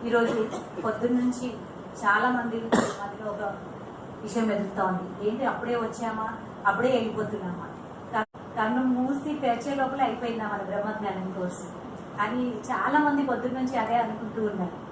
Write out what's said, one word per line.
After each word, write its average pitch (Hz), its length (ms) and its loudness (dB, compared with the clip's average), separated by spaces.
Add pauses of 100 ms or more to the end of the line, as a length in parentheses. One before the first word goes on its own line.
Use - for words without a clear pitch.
ఈరోజు 233 420 4 (360)
పొద్దున్న 226 340 2
నుంచి 247 280 0 (580)
చాలా 214 240 6
మంది 233 260 0
మధ్యలో 202 760 0
ఒక 208 220 -4 (680)
విషయం 220 240 0
మెదులుతా 190 380 2
ఉంది. 185 460 0
ఏంటి, 247 160 0
అప్పుడే 233 300 0
వచ్చామా, 226 540 -2 (360)
అప్పుడే 240 260 4
వెళ్ళిపోతున్నామా, 208 760 0 (520)
క-, 220 60 0 (320)
కన్ను 233 260 2
మూసి 262 500 2
తెరిచే 262 420 0
లోపల 269 260 2
అయిపోయిందా 226 440 0
మన 202 160 -2
బ్రహ్మజ్ఞానం 202 720 -2
కోర్సు - 520 -6 (360)
అని 240 360 0
చాలా 254 420 2
మంది 285 260 4
పొద్దున్న 247 340 0
నుంచి 262 180 2
అదే 226 180 2
అనుకుంటూ 220 500 0
ఉన్నారు. 185 460 -2